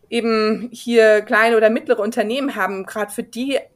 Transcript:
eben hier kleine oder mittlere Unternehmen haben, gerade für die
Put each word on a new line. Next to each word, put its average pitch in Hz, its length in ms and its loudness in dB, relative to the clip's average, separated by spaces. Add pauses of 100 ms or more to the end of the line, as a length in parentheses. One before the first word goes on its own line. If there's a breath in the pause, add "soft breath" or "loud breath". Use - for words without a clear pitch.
eben 220 640 0
hier 220 500 4
kleine 226 360 2
oder 214 120 4
mittlere 247 300 -2
Unternehmen 233 560 -4
haben, 196 300 -6
gerade 208 260 -8
für 233 120 -10
die 254 360 -6 (160)